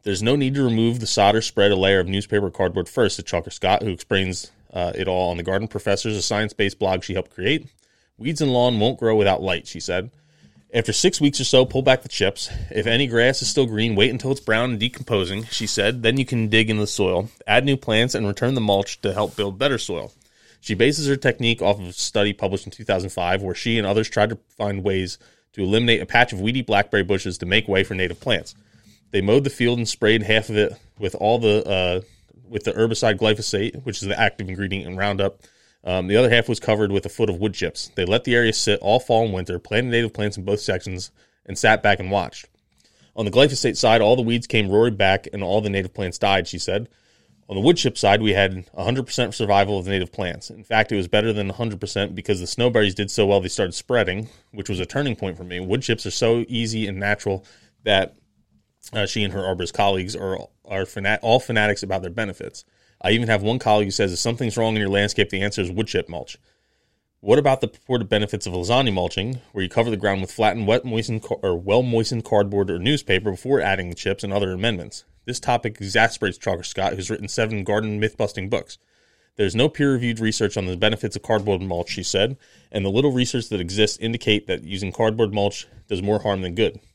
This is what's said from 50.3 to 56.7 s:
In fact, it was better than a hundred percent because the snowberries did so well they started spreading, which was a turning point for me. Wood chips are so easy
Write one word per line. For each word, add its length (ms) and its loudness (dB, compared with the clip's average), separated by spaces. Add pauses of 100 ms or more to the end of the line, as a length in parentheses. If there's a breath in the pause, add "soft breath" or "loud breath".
In 140 -20
fact, 260 0
it 60 0
was 100 0
better 260 2
than 160 -4
a 60 -6
hundred 260 -6
percent 360 -4
because 240 -2
the 60 -6
snowberries 500 2
did 160 -4
so 120 4
well 160 4
they 80 -6
started 240 -2
spreading, 560 -2 (220 soft breath)
which 180 -10
was 120 -4
a 60 -4
turning 280 -4
point 220 -8
for 80 -14
me. 160 -8
Wood 220 -2
chips 220 -2
are 60 -6
so 380 0
easy 400 -4